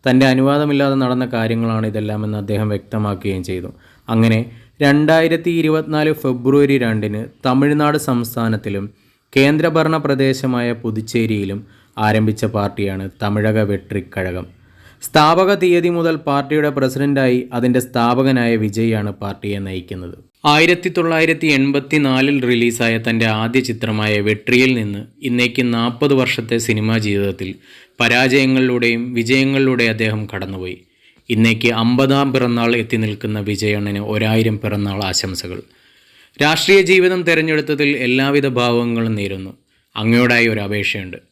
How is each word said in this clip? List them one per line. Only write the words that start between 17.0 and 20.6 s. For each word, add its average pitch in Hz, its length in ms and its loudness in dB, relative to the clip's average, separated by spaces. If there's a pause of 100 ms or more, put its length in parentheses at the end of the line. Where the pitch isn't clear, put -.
അതിൻ്റെ 123 260 2
സ്ഥാപകനായ 123 760 0
വിജയാണ് 107 580 -2
പാർട്ടിയെ 101 460 -8
നയിക്കുന്നത്. 92 560 -10 (300)
ആയിരത്തി 170 440 2